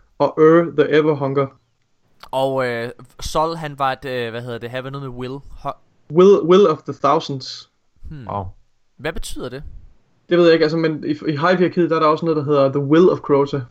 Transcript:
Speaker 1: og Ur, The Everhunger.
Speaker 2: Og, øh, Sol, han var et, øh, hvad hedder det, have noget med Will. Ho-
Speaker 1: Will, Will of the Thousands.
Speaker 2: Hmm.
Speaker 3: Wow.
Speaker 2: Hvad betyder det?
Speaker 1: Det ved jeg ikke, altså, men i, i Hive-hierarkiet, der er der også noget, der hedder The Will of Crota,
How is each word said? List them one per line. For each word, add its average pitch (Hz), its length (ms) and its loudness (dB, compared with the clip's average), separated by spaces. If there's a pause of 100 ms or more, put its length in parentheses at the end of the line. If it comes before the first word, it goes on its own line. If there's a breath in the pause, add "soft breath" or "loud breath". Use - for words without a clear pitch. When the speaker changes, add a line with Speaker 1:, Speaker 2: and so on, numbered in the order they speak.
(200)
Speaker 1:
og 143 200 -2
Ur, 160 380 6
The 135 120 2
Everhunger. 139 580 0 (840)
Speaker 2:
Og, 131 360 -2
øh, 120 220 -6 (300)
Sol, 165 360 -4
han 147 240 -12
var 135 120 -2
et, 131 140 -10
øh, 123 260 -6
hvad 120 100 -10
hedder 120 160 -10
det, 117 120 -12
have 131 220 -10
noget 139 180 -12
med - 80 -
Will. 127 200 -10 (280)
Ho- 139 140 -10 (340)
Speaker 1:
Will, 180 280 6
Will 180 260 4
of 156 160 0
the 139 100 -10 (100)
Thousands. 139 640 -4 (400)
Speaker 2:
Hmm. 139 180 -16
Speaker 3:
Wow. 101 180 -8 (520)
Speaker 2:
Hvad 143 160 -8
betyder - 360 -8
det? 135 140 -14 (640)
Speaker 1:
Det 175 80 4
ved 175 80 6
jeg 165 80 8
ikke, 160 100 4
altså, 156 140 0
men 156 260 -2
i, - 80 -4
i 151 200 -4
Hive-hierarkiet, 170 580 0
der 160 60 0
er 160 40 0
der 156 80 2
også 156 180 0
noget, 160 120 0
der 143 60 -2
hedder 139 260 2
The 139 100 -2
Will 156 300 4
of 139 100 0
Crota, 139 520 0